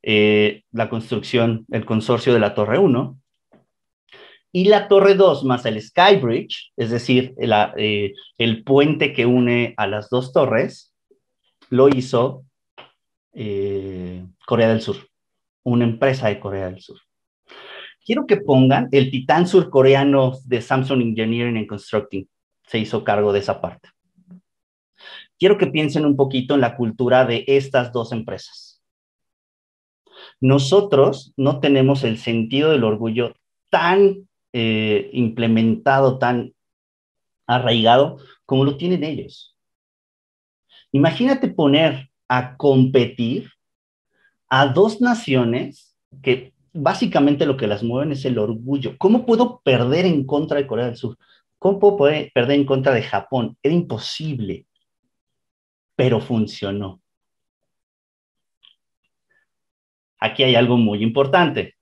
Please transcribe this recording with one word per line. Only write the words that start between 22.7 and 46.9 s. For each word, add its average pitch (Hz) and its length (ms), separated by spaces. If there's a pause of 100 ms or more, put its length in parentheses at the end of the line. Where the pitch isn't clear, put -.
hizo 110 240
cargo 104 300
de 101 60
esa 98 240
parte. - 260 (1500)
Quiero 196 180
que 190 120
piensen 151 360
un 143 100
poquito 135 400
en 139 60
la 120 160
cultura 123 480
de 117 220
estas 135 460
dos 117 200
empresas. - 680 (1600)
Nosotros 139 1000
no 139 220
tenemos 139 440
el 110 140
sentido 117 540
del 131 120
orgullo 113 500 (360)
tan, 190 580 (240)
eh, 110 600
implementado, 117 1040
tan 123 360 (920)
arraigado 120 720 (260)
como 135 200
lo 139 120
tienen 175 260
ellos. - 540 (1400)
Imagínate 233 560
poner 147 640 (180)
a 127 280
competir 131 920 (960)
a 135 180
dos 190 340
naciones 135 960 (240)
que 127 300 (200)
básicamente 156 760